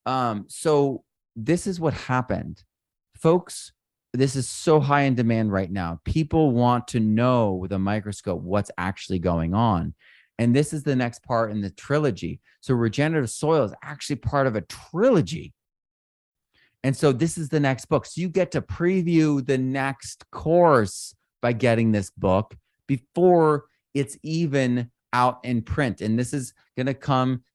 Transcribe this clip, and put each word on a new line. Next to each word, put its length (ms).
Um, 440
so 540
this 300
is 140
what 160
happened. 680
Folks, 560
this 240
is 140
so 320
high 220
in 120
demand 380
right 180
now. 320
People 480
want 380
to 100
know 540
with 180
a 80
microscope 600
what's 360
actually 420
going 340
on. 400
And 160
this 200
is 100
the 140
next 260
part 280
in 100
the 80
trilogy. 720
So 140
regenerative 560
soil 340
is 180
actually 360
part 300
of 100
a 40
trilogy. 920
And 120
so 180
this 240
is 100
the 140
next 240
book. 200
So 140
you 80
get 240
to 100
preview 800
the 140
next 760
course 840
by 120
getting 400
this 180
book 420
before 800
it's 300
even 680
out 320
in 160
print. 400
And 180
this 140
is 200
gonna 180
come 480